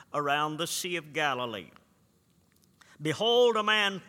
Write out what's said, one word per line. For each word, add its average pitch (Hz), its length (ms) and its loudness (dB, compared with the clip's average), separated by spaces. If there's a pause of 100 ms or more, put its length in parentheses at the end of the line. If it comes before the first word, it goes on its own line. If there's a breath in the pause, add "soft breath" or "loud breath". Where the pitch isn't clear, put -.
(140 loud breath)
around 147 420 -2
the 165 100 -6
Sea 175 300 -6
of 156 160 -10
Galilee. 123 560 -4 (1300 loud breath)
Behold, 233 560 4
a 214 40 0
man 208 460 2